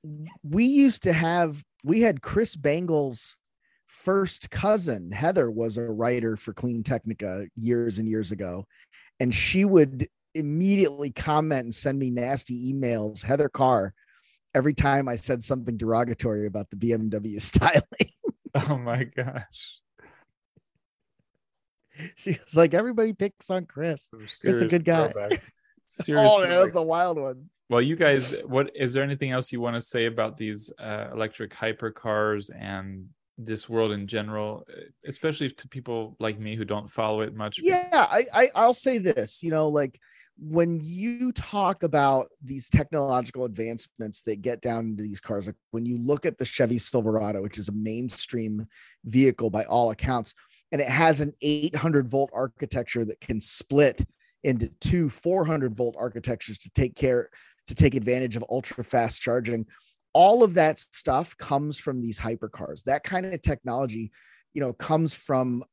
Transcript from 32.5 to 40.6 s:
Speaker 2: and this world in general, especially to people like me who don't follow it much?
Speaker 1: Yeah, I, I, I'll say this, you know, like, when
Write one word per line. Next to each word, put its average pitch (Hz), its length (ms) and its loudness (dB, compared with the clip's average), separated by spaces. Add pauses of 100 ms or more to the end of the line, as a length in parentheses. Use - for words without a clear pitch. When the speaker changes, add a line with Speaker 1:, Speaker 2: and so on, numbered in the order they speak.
Speaker 2:
and 95 540 -12 (300)
this 110 320 -10
world 113 240 0
in 101 120 -6
general, 107 640 -6 (400)
especially 147 420 -4
to - 200 -14
people 117 500 -8
like 107 180 -4
me 107 200 -8
who 110 80 -6
don't 104 260 -6
follow 107 300 -2
it 107 120 -6
much? 107 280 -8
Speaker 1:
Yeah, 359 320 0
I, 254 300 4 (100)
I, 247 200 6
I'll 233 200 6
say 254 240 0
this, 165 440 0
you 165 100 -4
know, 156 180 2
like, 147 280 0 (400)
when 165 460 0